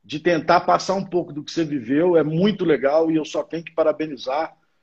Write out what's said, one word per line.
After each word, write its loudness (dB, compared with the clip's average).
de -8
tentar 2
passar 0
um -4
pouco -4
do -10
que -16
você -2
viveu 0
é 4
muito 0
legal 2
e 2
eu -2
só -6
tenho -8
que -18
parabenizar. -2